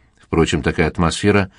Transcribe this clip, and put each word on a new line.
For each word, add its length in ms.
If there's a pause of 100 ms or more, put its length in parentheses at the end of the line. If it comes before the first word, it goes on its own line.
(160)
Впрочем, 460
такая 240
атмосфера 720